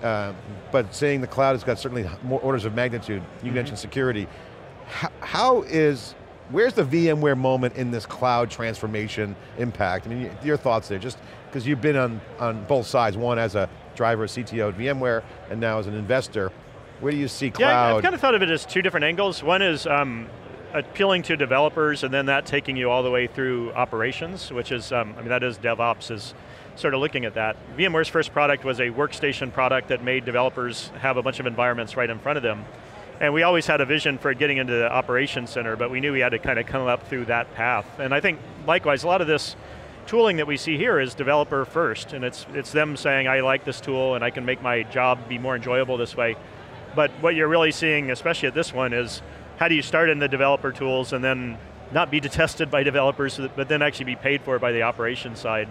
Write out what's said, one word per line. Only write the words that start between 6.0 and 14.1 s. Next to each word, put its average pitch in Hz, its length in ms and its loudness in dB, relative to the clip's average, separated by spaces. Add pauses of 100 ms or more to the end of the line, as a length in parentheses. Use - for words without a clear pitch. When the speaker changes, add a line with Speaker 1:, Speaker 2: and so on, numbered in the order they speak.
Speaker 1:
where's 220 220 4
the 190 100 4
VMware 151 540 4
moment 127 380 2
in 127 160 -2
this 117 140 -4
cloud 120 440 2
transformation 107 880 -4 (220)
impact? 98 500 0
I - 20 -10
mean, 123 140 -4
y-, 104 80 -8 (120)
your 147 140 2
thoughts 113 300 0
there, 98 120 -4
just - 180 -8 (340)
'cause 123 160 -6
you've 139 140 0
been 147 160 2
on, 117 240 0 (180)
on 113 260 -2
both 131 220 2
sides, 113 300 2
one 120 220 0
as 107 160 0
a 95 120 2 (280)
driver, 113 280 2